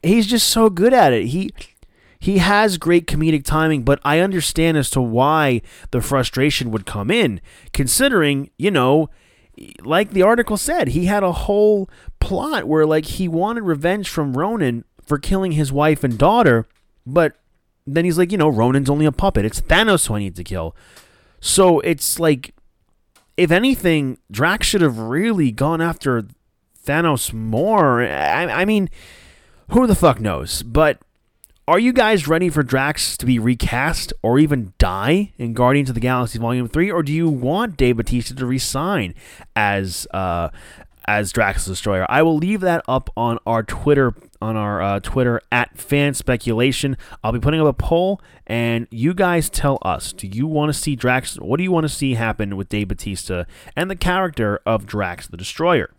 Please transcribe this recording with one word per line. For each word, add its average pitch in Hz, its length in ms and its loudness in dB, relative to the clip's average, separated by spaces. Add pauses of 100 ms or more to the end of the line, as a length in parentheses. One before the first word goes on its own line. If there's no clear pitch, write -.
he's 202 240 4
just 226 220 0
so 226 200 4
good 196 240 4
at 190 200 6
it. 107 140 2
He, 165 260 -4 (680)
he 190 200 2
has 202 380 4
great 165 300 2
comedic 156 380 0
timing, 156 400 2
but 139 200 2
I 147 140 2
understand 165 580 0
as 139 140 0
to 135 100 0
why 127 640 2 (300)
the 123 80 0
frustration 127 720 -2
would 104 140 -6
come 107 220 -6
in, 147 320 0 (320)
considering, 143 880 0
you 196 140 0
know, 147 380 2 (760)
like 175 260 0
the 190 120 2
article 220 340 2
said, 294 320 -2
he 170 180 0
had 202 160 0
a 180 100 0
whole 208 560 2 (300)
plot 247 460 -2
where, 156 220 4
like, 156 180 2
he 175 240 -4
wanted 202 340 -2
revenge 175 460 -2
from 143 280 -2
Ronan 151 480 -2 (220)
for 147 120 0
killing 190 340 0
his 147 180 0
wife 147 320 2
and 120 160 -2
daughter, 151 480 4 (400)
but 151 300 2 (500)
then 160 180 0
he's 170 140 0
like, 180 140 2
you 208 60 -2
know, 156 100 4
"Ronan's 131 420 2
only 151 160 2
a 151 60 2
puppet. 185 320 0
It's - 160 -4
Thanos 196 480 2
who 110 60 -4
I 104 40 -2
need 98 160 -6
to 87 100 -12
kill." 82 300 -8 (680)
So 180 400 4
it's - 380 -4
like, 156 360 0 (800)
if 170 140 2
anything, 170 680 2 (120)
Drax 156 380 0
should 208 120 0
have 139 160 2
really 147 540 0
gone 151 300 -2
after 135 440 -2 (600)
Thanos 151 460 0
more. 123 680 0
I, 76 440 -2
I 156 200 -2
mean, 202 240 0 (800)
who 247 180 4
the 196 80 4
fuck 131 240 4
knows? 82 420 -4
But 127 380 0 (680)
are 180 140 4
you 247 120 2
guys 214 360 2
ready 170 200 2
for 151 140 0
Drax 135 540 -2
to 123 100 -4
be 123 140 2
recast 123 720 -2 (100)
or 120 160 2
even 143 400 0
die 113 580 0
in 117 160 -6
Guardians 127 360 2
of 120 80 -4
the 113 40 -2
Galaxy 123 380 -2
Volume 120 300 -2
three? 175 240 0
Or 170 100 -2
do 143 100 -2
you 165 160 0
want 156 480 -2
Dave 123 200 2
Bautista 120 400 -4
to 131 100 -6
resign 135 680 -4 (400)
as, 98 580 -2
uh, 87 360 -4 (560)
as 104 260 -2
Drax 101 320 -2
the 95 80 -8
Destroyer? 95 360 -2
I 139 140 2
will 165 140 2
leave 185 240 -2
that 175 260 0
up 131 300 -2
on 117 300 -2
our 113 180 -2
Twitter, 139 500 2 (260)
on 110 160 -4
our, 104 240 -2
uh, 98 200 -2
Twitter 123 400 -2 (100)
at 120 260 -2
fan 143 380 0
speculation. 127 840 -2 (280)
I'll 110 80 -2
be 120 80 -2
putting 160 200 0
up 156 60 4
a 143 60 4
poll, 180 480 -2 (260)
and 117 440 -2
you 127 240 0
guys 175 340 0
tell 139 320 0
us: 92 320 -4
Do - 140 -14
you 110 200 -4
wanna 151 280 0
see 147 200 -4
Drax, 127 420 -2
what 117 200 -4
do 170 60 0
you 185 100 0
wanna 156 160 0
see 135 240 -4
happen 110 460 -4
with 98 100 -8
Dave 104 200 -4
Bautista 92 580 -8 (280)
and 175 160 -4
the 196 60 -8
character 165 680 -2
of 107 180 -2
Drax 95 420 -6
the 85 120 -16
Destroyer? 147 600 -2